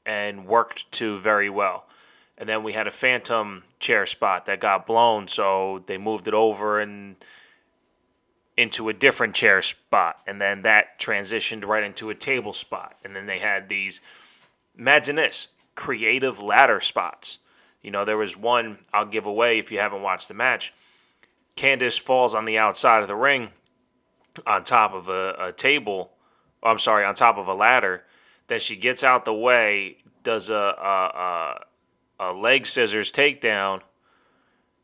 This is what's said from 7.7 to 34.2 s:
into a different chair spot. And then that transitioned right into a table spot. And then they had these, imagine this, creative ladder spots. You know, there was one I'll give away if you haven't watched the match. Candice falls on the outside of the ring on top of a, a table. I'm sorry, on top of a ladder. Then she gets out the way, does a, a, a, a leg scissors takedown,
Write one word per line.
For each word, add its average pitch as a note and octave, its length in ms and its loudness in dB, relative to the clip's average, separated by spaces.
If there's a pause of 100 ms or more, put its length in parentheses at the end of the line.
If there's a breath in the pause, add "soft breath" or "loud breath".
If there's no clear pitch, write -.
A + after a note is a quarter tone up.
into A2+ 320 0
a A2 40 0
different A#2 420 2
chair G2 260 4
spot. - 680 0
And G2+ 120 -8
then G2 220 -2
that G#2+ 380 4
transitioned G#2 680 -4
right G#2+ 160 0
into G#2 280 -4
a G2+ 40 -8
table A2+ 380 -4
spot. - 520 -4
And G2 120 -14
then G2 100 -12
they F#2+ 140 -6
had G2 280 -2
these, G2 320 -6 (760 loud breath)
imagine C#3+ 380 2
this, - 320 0 (260)
creative A#2 680 -2
ladder G#2 400 4
spots. - 600 -4 (420 soft breath)
You G#2 80 -18
know, G2+ 140 -4
there G#2+ 120 0
was G2 200 -2
one A2+ 420 -2 (140)
I'll G#2 140 0
give G#2 200 -6
away A2+ 320 0
if - 140 -8
you G2+ 80 -4
haven't G2+ 220 -4
watched F#2+ 260 -4
the F#2+ 60 -16
match. A#2 380 -2 (840 soft breath)
Candice B2+ 440 2
falls B2 360 2
on A2 80 -4
the A2 140 -2
outside A2 440 4
of G2 60 -6
the G2+ 80 -6
ring B2+ 320 0 (960)
on G2 160 0
top A2 300 2
of F#2 160 -12
a, F#2+ 300 -4
a F2+ 140 -8
table. G#2+ 600 -2 (500)
I'm A2+ 160 2
sorry, G#2 260 4
on G2 100 0
top A#2 240 4
of F#2 100 -10
a F#2+ 60 -2
ladder. G#2 500 2 (420 soft breath)
Then A2+ 140 -4
she A2 160 -2
gets B2 260 0
out B2+ 220 4
the A2 100 -2
way, G#2+ 640 2 (260)
does A2 280 -2
a, A2 40 -2
a, F#2 1080 -2 (600)
a, F#2 100 -4
a - 20 -4
leg A#2+ 340 2
scissors G#2+ 440 0
takedown, G#2+ 680 0 (1040)